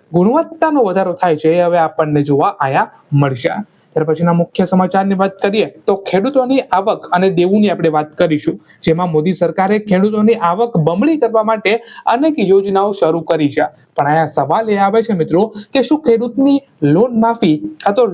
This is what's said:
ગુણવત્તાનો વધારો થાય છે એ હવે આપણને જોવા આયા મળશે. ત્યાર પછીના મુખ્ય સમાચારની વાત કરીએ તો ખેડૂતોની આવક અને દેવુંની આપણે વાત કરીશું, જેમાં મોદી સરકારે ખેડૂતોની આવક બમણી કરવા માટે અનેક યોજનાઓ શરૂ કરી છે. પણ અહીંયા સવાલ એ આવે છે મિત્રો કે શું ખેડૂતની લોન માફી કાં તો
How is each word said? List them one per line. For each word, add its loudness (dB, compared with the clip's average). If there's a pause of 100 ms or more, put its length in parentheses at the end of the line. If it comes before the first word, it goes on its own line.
(140)
ગુણવત્તાનો 0
વધારો 0
થાય 0
છે 2
એ 2
હવે 0
આપણને 0
જોવા 2 (160)
આયા -2 (320)
મળશે. -2 (420)
ત્યાર -2
પછીના 0
મુખ્ય -2
સમાચારની 0
વાત -2
કરીએ 0 (200)
તો 2 (140)
ખેડૂતોની 0 (160)
આવક -2 (140)
અને 2 (120)
દેવુંની 2
આપણે 0
વાત -4
કરીશું, 0 (300)
જેમાં 0
મોદી 0
સરકારે 0 (120)
ખેડૂતોની 2 (120)
આવક -2
બમણી 2
કરવા 2
માટે 0 (400)
અનેક 0 (120)
યોજનાઓ 2
શરૂ 0 (100)
કરી 0
છે. 0 (280)
પણ 0
અહીંયા 0
સવાલ -2
એ 0
આવે 2
છે -2
મિત્રો 0 (300)
કે 2
શું 0
ખેડૂતની 2 (380)
લોન 2
માફી 0 (260)
કાં 0
તો 4